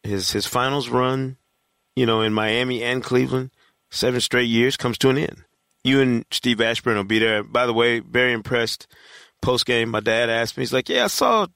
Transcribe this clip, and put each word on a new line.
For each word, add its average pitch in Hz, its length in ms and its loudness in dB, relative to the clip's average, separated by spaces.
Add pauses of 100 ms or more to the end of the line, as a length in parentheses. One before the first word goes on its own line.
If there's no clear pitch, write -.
his, 98 300 -4
his 104 140 -2
finals 131 420 -2
run, 131 480 -2 (600)
you 127 100 2
know, 113 140 2
in 110 120 0
Miami 113 500 0
and 123 200 -4
Cleveland, 127 480 -2 (400)
seven 123 300 -2
straight 123 280 0
years, 117 280 2
comes 120 220 -4
to 135 120 4
an 131 80 0
end. - 260 -6 (380)
You 135 180 4
and 123 320 2
Steve 117 280 -2
Ashburn 113 360 0
will 101 80 -2
be 110 160 0
there. 110 240 2
By 120 220 0
the 120 60 0
way, 117 280 2
very 123 320 0
impressed 117 540 -4 (560)
post-game. 117 480 0
My 107 100 0
dad 113 280 2
asked 113 280 -2
me, 135 60 -4
he's 123 100 -4
like, 127 160 0
"Yeah, - 160 2
I 202 40 0
saw 214 480 2